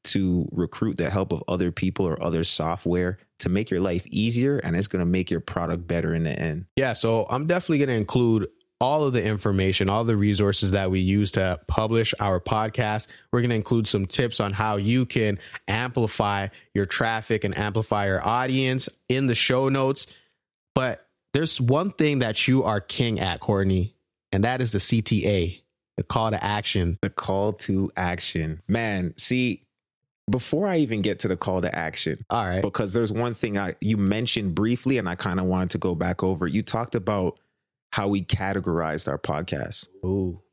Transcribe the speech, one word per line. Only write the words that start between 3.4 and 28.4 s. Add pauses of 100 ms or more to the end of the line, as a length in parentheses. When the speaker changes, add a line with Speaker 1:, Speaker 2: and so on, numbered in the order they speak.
Speaker 1:
make
your
life
easier,
and
it's
gonna
make
your
product
better
in
the
end. (100)
Speaker 2:
Yeah,
so
I'm
definitely
gonna
include (320)
all
of
the
information,
all
the
resources
that
we
use
to
publish
our
podcast. (240)
We're
gonna
include
some
tips
on
how
you
can (300)
amplify (260)
your
traffic
and
amplify
your
audience (200)
in
the
show
notes. (640)
But (260)
there's
one
thing
that
you
are
king
at,
Courtney, (380)
and
that
is
the
C
T
A, (340)
the
call
to
action.
Speaker 1:
The
call
to
action.